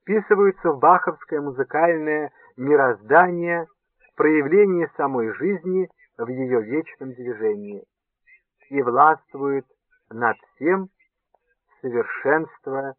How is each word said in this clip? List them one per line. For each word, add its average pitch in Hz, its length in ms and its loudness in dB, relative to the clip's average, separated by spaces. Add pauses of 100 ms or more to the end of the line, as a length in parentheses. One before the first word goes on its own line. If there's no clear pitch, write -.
Вписываются 196 720 0
в 139 60 -4
баховское 160 600 2
музыкальное 151 920 -2 (240)
мироздание 151 1080 2 (500)
проявления 156 800 2
самой 127 380 -2
жизни 185 540 -4 (300)
в 117 100 -8
её 127 320 -2
вечном 131 520 -8
движении 107 720 -6 (880)
и 139 120 -2
властвуют 139 840 0 (440)
над 113 260 -2 (180)
всем 185 340 -4 (920)
совершенство 135 1200 -6